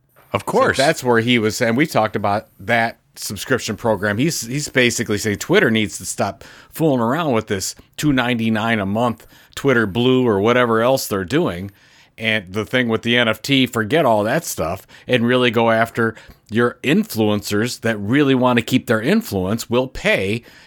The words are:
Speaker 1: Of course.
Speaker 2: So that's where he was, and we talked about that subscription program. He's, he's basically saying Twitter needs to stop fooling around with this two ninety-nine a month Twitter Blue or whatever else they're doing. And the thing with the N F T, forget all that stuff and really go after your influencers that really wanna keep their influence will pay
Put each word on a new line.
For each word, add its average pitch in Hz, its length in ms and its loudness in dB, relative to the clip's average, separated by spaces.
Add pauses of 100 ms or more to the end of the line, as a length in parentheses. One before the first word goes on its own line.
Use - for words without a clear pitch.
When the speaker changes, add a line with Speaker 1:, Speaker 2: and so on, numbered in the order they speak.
(320)
Speaker 1:
Of 104 140 -4
course. 247 320 0
Speaker 2:
So 131 40 2
that's 156 220 0
where 117 160 4
he 123 180 2
was, 107 220 0
and 113 160 2
we 156 100 2
talked 110 300 0
about 104 320 -2 (100)
that 113 400 -2 (160)
subscription 110 640 -8
program. 104 420 -2
He's, 151 220 -2
he's 131 280 -8
basically 113 500 0
saying 104 200 -2
Twitter 170 320 2
needs 107 280 -2
to 98 80 -12
stop - 360 -6 (280)
fooling 143 300 0
around 139 340 -2
with 110 140 0
this 95 260 -4 (240)
two 151 140 0
ninety-nine 113 680 0
a 98 60 -2
month 110 400 -2 (280)
Twitter 120 320 2
Blue 123 400 2
or 101 140 2
whatever 113 400 2
else 127 260 2
they're 95 200 -2
doing. 98 440 -2 (480)
And 110 360 -2
the - 100 -2
thing 127 240 0
with 113 140 0
the 120 160 2
N 120 100 2
F 107 140 -2
T, 131 240 2
forget 120 400 0
all 107 180 2
that 135 180 -2
stuff 85 440 -6 (200)
and 120 200 0
really 123 240 4
go 117 200 2
after 113 440 0 (360)
your 117 320 0
influencers 110 1000 0
that 113 160 -2
really 135 360 2
wanna 123 280 2
keep - 240 0
their 110 160 0
influence 117 640 -2
will 127 180 2
pay 117 560 -2 (240)